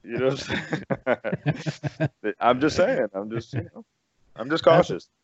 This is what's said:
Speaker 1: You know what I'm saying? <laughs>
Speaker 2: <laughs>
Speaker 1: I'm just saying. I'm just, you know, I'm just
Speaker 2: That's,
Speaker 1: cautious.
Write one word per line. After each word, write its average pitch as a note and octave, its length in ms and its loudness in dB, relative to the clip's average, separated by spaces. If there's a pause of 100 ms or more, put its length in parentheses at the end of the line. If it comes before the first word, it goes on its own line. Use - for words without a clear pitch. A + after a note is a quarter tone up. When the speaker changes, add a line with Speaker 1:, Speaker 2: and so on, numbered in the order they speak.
Speaker 1:
You A2+ 140 -8
know B2+ 120 2
what C3+ 220 -4 (560)
I'm - 120 2
saying? - 1160 -4
<laughs> - 20 -
Speaker 2:
<laughs> - 40 -12
Speaker 1:
I'm B2 200 4
just C#3+ 160 2
saying. F3+ 380 2
I'm G2+ 160 -6
just, A2+ 220 -10
you A2 220 -6
know, A#3 100 -20 (520)
I'm A#2 120 -8
just D#3+ 160 -2
Speaker 2:
That's, E3+ 240 8
Speaker 1:
cautious. - 200 -8 (160)